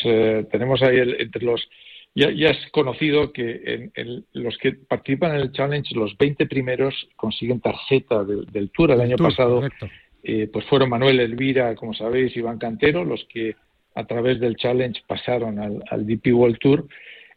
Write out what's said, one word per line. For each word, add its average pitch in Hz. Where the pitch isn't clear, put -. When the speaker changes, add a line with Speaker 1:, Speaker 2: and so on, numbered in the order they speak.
Speaker 1:
eh, 110
tenemos 123
ahí 127
el, 123
entre 113
los, 117
ya, 143
ya 151
es 139
conocido 147
que 117
en, 120
en 120
los 120
que 131
participan 139
en 143
el 131
Challenge, 139
los 107
veinte 143
primeros 127
consiguen 117
tarjeta 113
del, 101
del 101
Tour. 165
El 123
Speaker 2:
Del 120
Speaker 1:
año 123
Speaker 2:
Tour, 151
Speaker 1:
pasado, 123
Speaker 2:
correcto. 120
Speaker 1:
eh, 107
pues 107
fueron 131
Manuel 131
Elvira, 120
como 113
sabéis, 120
Iván 117
Cantero, 143
los -
que 110
a 113
través 117
del 117
Challenge 123
pasaron 113
al, 104
al 104
D 110
P 123
World 120
Tour. 143